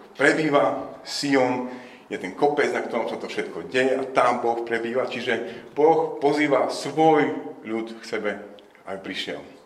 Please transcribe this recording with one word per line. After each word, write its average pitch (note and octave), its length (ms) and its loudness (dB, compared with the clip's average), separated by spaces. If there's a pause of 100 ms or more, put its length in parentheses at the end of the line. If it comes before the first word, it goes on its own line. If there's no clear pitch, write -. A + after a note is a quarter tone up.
(160)
prebýva, D3+ 880 2
Sion B2+ 640 0 (400)
je - 80 -6
ten F#2 160 -8
kopec, D3 400 4
na A#2 160 -4
ktorom A2+ 240 -2
sa A2 80 -6
to G2+ 80 -8
všetko - 400 -6
deje C3 320 2
a - 80 -4
tam B2 320 2
Boh A#2 240 -2
prebýva, A#2 480 -2
čiže - 640 -6
Boh D#3+ 480 4
pozýva C#3+ 480 2
svoj D3 640 4 (320)
ľud A2+ 320 -6
k - 80 -16
sebe, G#2 240 -2 (560)
aby F#2+ 160 -8
prišiel. - 400 -8 (220)